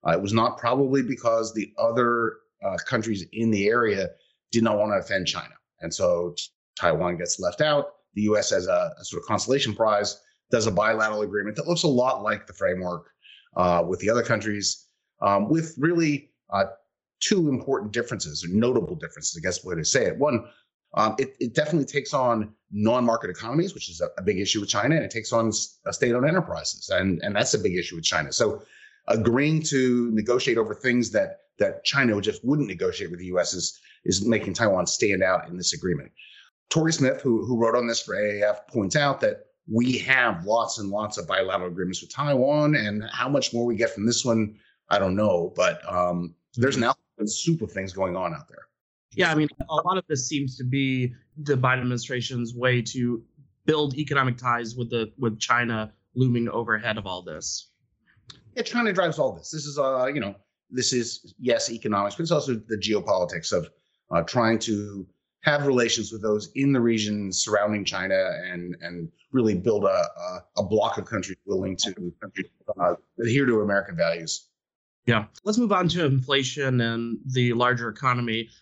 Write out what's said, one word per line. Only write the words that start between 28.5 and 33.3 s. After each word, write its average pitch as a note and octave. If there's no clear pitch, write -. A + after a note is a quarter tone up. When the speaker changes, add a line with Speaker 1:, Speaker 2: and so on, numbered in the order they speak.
Speaker 1:
agreeing C3+
to B2+
negotiate A2+
over G#2+
things B2
that, G2
that F#2+
China A#2+
just G2+
wouldn't C#3
negotiate F#2
with F2
the F2+
U F2+